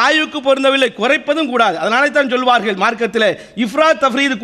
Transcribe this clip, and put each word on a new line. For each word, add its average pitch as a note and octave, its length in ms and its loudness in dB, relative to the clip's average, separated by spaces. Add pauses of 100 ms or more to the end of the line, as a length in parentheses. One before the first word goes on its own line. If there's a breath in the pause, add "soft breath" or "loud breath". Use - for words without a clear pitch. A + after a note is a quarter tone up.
ஆய்வுக்கு D#4 420 0
பொருந்தவில்லை, C4+ 500 2
குறைப்பதும் D4 540 0
கூடாது. G#3+ 300 0
அதனாலே B3 360 0
தான் C4+ 160 0
சொல்வார்கள் A#3+ 500 2
மார்க்கத்தில் A3+ 440 0 (360 loud breath)
இஃப்ராத் D4 400 2
தஃப்ரீது C4+ 400 0